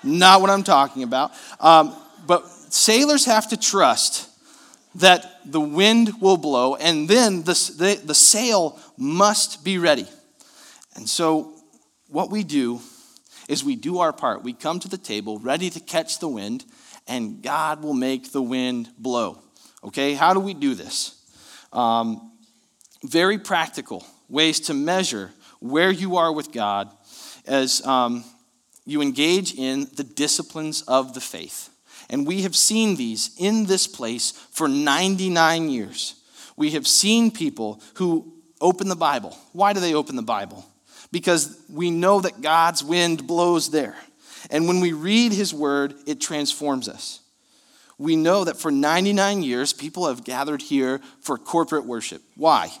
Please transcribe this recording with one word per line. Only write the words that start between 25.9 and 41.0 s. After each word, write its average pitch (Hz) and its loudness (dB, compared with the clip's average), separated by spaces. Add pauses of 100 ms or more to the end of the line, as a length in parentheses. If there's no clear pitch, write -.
you 185 -2
are 165 2
with 151 -8
God 101 -4 (560)
as, 131 0
um, 120 0 (600)
you 147 -4
engage 156 0
in 135 -6
the 143 -8
disciplines 151 -6
of 131 -2
the 123 -12
faith. - -14 (400)
And 139 -4
we 185 -2
have 190 -4
seen 214 2
these 113 -6
in 208 0
this 185 0
place 117 -8
for - -6
ninety-nine 165 2
years. 113 -8 (420)
We 151 0
have 147 -4
seen 220 2
people 113 -6 (120)
who 170 -2 (280)
open 180 0
the 180 -4
Bible. 143 -2 (160)
Why 196 2
do 196 -2
they 170 0
open 147 -2
the 120 -6
Bible? 107 -6 (480)